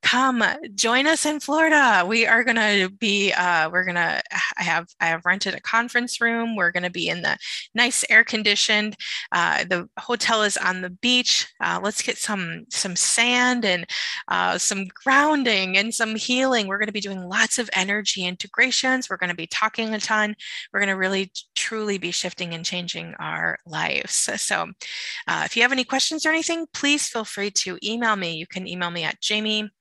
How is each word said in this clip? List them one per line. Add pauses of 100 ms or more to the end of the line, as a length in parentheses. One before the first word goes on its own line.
Come (320)
join
us
in
Florida.
We
are
gonna
be,
uh,
we're
gonna, (340)
I
have, (140)
I
have
rented
a
conference
room.
We're
gonna
be
in
the (380)
nice
air-conditioned, (380)
uh,
the (100)
hotel
is
on
the
beach.
Uh,
let's
get
some,
some
sand
and, (440)
uh,
some (180)
grounding
and
some
healing.
We're
gonna
be
doing
lots
of (120)
energy
integrations.
We're
gonna
be
talking
a
ton. (340)
We're
gonna
really
t-, (100)
truly
be
shifting
and
changing
our
lives.
So,
so, (600)
uh,
if
you
have
any
questions
or
anything,
please
feel
free
to
email
me.
You
can
email
me
at
jamie (100)